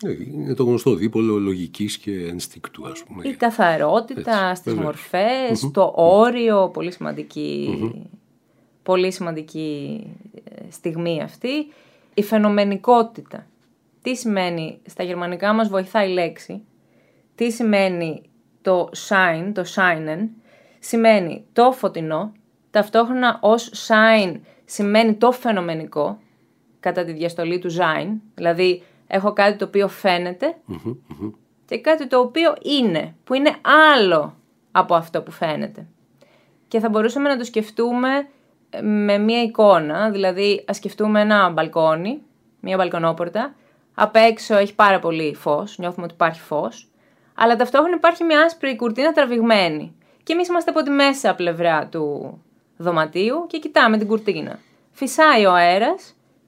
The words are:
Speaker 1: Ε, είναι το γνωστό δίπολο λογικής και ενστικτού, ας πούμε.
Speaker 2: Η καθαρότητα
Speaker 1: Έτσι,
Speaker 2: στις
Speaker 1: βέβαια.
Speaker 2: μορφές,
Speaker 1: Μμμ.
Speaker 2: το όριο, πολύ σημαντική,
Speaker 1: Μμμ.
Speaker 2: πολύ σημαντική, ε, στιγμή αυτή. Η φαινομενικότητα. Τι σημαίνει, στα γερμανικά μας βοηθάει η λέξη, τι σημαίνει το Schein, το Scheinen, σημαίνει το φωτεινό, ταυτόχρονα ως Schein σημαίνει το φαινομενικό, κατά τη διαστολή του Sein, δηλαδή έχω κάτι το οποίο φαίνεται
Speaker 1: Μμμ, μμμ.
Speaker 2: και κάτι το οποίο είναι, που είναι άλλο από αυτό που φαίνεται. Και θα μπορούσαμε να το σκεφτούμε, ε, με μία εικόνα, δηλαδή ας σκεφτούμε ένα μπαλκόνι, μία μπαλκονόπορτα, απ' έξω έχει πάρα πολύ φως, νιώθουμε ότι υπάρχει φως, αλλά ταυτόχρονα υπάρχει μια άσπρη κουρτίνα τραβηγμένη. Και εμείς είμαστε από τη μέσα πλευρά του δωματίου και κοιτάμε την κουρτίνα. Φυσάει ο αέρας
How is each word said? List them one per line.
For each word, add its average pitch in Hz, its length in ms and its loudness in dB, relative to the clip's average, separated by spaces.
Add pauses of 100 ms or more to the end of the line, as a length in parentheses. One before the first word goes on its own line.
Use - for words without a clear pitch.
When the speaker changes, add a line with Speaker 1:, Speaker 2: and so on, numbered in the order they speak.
Speaker 1:
Ε, 180 80 -6 (220)
είναι 143 220 -6
το 127 100 0
γνωστό 120 300 2
δίπολο 110 440 0
λογικής 98 600 -6
και - 120 -12 (200)
ενστικτού, - 560 -14
ας - 180 -16
πούμε. - 240 -12
Speaker 2:
Η 269 60 -8
καθαρότητα 208 1160 0
Speaker 1:
Έτσι, - 100 -6
Speaker 2:
στις - 120 -6
Speaker 1:
βέβαια. 151 120 -4
Speaker 2:
μορφές, 226 800 -2
Speaker 1:
Μμμ. 139 80 -4
Speaker 2:
το 180 260 2
όριο, 208 760 4
πολύ 170 200 -8
σημαντική, 147 880 -8
Speaker 1:
Μμμ. 113 220 -8 (800)
Speaker 2:
πολύ 185 300 0
σημαντική, 156 920 -10 (420)
ε, - 260 -20
στιγμή 165 520 -6
αυτή. 269 440 -8 (480)
Η 208 80 0
φαινομενικότητα. 208 1200 0 (560)
Τι 254 140 -4
σημαίνει, 180 680 -4
στα 180 160 -10
γερμανικά 175 500 -4
μας 220 160 2
βοηθάει 190 420 -2
η - 20 -4
λέξη, 180 500 -6 (720)
τι 233 160 -2
σημαίνει 190 720 0 (400)
το 180 260 0 (200)
Schein, 185 460 0
το 185 100 -4 (100)
Scheinen, 170 540 -2 (500)
σημαίνει 220 760 0
το 247 200 4
φωτεινό, 180 600 -6 (380)
ταυτόχρονα 226 720 0
ως 226 280 2 (180)
Schein 220 460 4 (300)
σημαίνει 214 500 2
το 240 180 4
φαινομενικό, 170 880 -4 (600)
κατά 180 240 -2
τη 165 80 -10
διαστολή 170 460 -4
του 175 140 -6
Sein, 160 360 0 (260)
δηλαδή 180 480 0 (240)
έχω 196 260 0
κάτι 202 260 2
το 202 60 -4
οποίο 196 240 0
φαίνεται 180 760 -2
Speaker 1:
Μμμ, 92 120 -12 (300)
μμμ. 98 240 -12 (360)
Speaker 2:
και 226 140 -6
κάτι 311 260 0
το 254 120 2
οποίο 277 440 0
είναι, 180 520 -2 (100)
που 247 100 -4
είναι 277 200 2 (400)
άλλο 165 400 2 (380)
από 180 220 2
αυτό 165 280 -2
που 165 80 -16
φαίνεται. 151 560 -8 (840)
Και 226 120 -2
θα 226 80 -2
μπορούσαμε 233 400 0
να 277 100 0
το 240 60 -8
σκεφτούμε, 247 840 -2 (420)
ε, - 100 -12
με 208 380 0
μία 226 240 0
εικόνα, 202 680 4
δηλαδή 196 580 0
ας 202 80 -4
σκεφτούμε 208 440 -2
ένα 208 300 4
μπαλκόνι, 160 720 -2 (380)
μία 190 160 -4
μπαλκονόπορτα, 175 800 -2 (400)
απ' 214 220 0
έξω 220 400 4
έχει 202 180 2
πάρα 202 240 6
πολύ 160 360 -2
φως, 165 440 -4
νιώθουμε 175 260 -8
ότι 170 100 -12
υπάρχει 165 260 0
φως, 170 480 -8 (460)
αλλά 233 220 4
ταυτόχρονα 277 400 2
υπάρχει 339 280 2
μια 311 180 4
άσπρη 294 340 0
κουρτίνα 240 360 -2
τραβηγμένη. 226 800 0 (300)
Και - 100 -6
εμείς 359 160 0
είμαστε 339 220 0
από 311 120 0
τη 277 80 -4
μέσα 277 440 2
πλευρά 170 520 0
του 151 520 -8 (380)
δωματίου 175 720 -2
και 330 120 -10
κοιτάμε 269 400 2
την 208 80 -2
κουρτίνα. 202 520 -4 (340)
Φυσάει 277 540 4
ο 185 80 6
αέρας 196 600 2 (340)